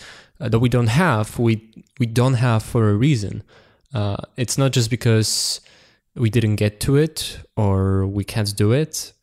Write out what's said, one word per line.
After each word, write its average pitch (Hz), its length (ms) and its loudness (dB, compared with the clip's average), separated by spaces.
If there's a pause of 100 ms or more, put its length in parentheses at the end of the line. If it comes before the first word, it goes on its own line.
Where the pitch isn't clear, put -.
(400)
uh, 113 100 -6
that 113 100 2
we 123 100 2
don't 120 180 2
have, 117 520 0
we, 113 220 2 (380)
we 123 60 0
don't 120 300 2
have 117 280 0
for 110 260 2
a 104 60 2
reason. 110 480 0 (500)
Uh, 104 240 -4 (200)
it's 127 200 -4
not 135 140 2
just 113 180 0
because - 720 0 (540)
we 117 140 0
didn't 107 280 0
get 104 240 -2
to 139 140 0
it - 440 -2 (180)
or 95 500 2
we 101 160 -4
can't 101 320 -4
do 104 160 2
it. - 500 -4